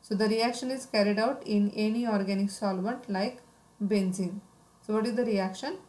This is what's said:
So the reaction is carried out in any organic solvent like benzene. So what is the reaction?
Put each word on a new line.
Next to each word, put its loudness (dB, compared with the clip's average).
So -6
the 2
reaction 0
is -6
carried 2
out 0
in 2
any 0
organic 0
solvent -4
like -2
benzene. 0
So -4
what 2
is -2
the 2
reaction? -2